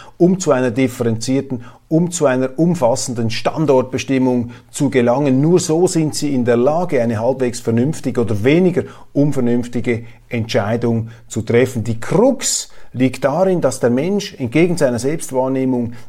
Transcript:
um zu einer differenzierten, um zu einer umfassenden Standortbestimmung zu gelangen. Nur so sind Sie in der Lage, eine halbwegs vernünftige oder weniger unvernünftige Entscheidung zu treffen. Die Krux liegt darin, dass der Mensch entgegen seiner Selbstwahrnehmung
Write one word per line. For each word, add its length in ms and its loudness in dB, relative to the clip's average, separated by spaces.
um 200 4
zu 140 2
einer 180 2
differenzierten, 920 -2
um 240 0
zu 140 0
einer 300 0
umfassenden 720 0
Standortbestimmung 1200 0
zu 200 0
gelangen. 500 2
Nur 180 4
so 300 2
sind 260 -2
Sie 180 -2
in 120 0
der 120 4
Lage, 460 2
eine 180 -2
halbwegs 380 -2
vernünftige 640 -2
oder 240 0
weniger 380 4
unvernünftige 920 0
Entscheidung 840 -2
zu 160 -6
treffen. 400 2
Die 160 -2
Krux 680 0
liegt 320 0
darin, 360 2
dass 200 0
der 100 2
Mensch 480 -2
entgegen 380 2
seiner 240 0
Selbstwahrnehmung 960 -2